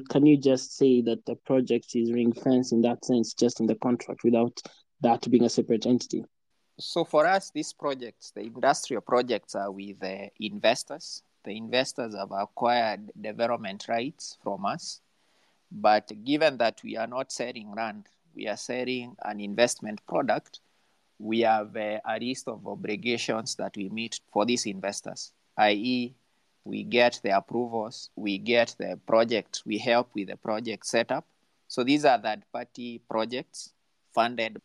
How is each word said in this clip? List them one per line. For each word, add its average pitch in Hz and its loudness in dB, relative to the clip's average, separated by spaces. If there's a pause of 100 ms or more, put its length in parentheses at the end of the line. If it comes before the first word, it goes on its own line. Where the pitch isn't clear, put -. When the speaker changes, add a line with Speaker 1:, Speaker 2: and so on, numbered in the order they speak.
Speaker 1:
can 143 6
you 151 10
just 131 2
say 131 6
that 113 -2
the 117 -4
project 123 0
is 117 2
ring 120 4
fenced 127 2
in 117 4
that 117 2
sense, 120 0
just - 0
in 113 0
the 113 2
contract, - -4
without 120 4 (400)
that 117 2
being 120 8
a 120 4
separate 113 2
entity? - 0 (560)
Speaker 2:
So - -2
for 156 4
us, 190 2
these 151 -6
projects, 131 -8
the 101 -12
industrial 120 0
projects, 123 0
are 98 -4
with 98 -12
the 95 -8 (100)
investors. 107 -2 (200)
The 104 -10
investors 117 -4
have 98 -8
acquired 107 -2
development 110 -4
rights 117 -6
from 98 -6
us. 135 -6 (760)
But 107 4 (120)
given 143 2
that 113 0
we 110 -8
are 113 -4
not 127 -8
selling 117 -8
land, 107 -6 (280)
we 107 -8
are 104 -4
selling 123 -6
an 104 -8
investment 107 0
product, - -2 (580)
we 110 -2
have, 110 2
uh, 107 -4
a 113 -4
list 127 -8
of 107 -12
obligations 110 -4
that 98 -8
we 98 -8
meet 110 -8 (120)
for 107 2
these 123 0
investors. 98 -8 (260)
I 107 6
E, 123 -2 (500)
we 104 -6
get 120 4
the 98 2
approvals, 117 -4
we 101 -4
get 117 2
the 92 -6
project, 113 0
we 107 -4
help 120 2
with 98 -6
the 98 -10
project 110 -6
setup. 123 -2 (420)
So - -2
these 147 2
are 123 6
third-party 117 -8
projects - -4 (400)
funded 113 0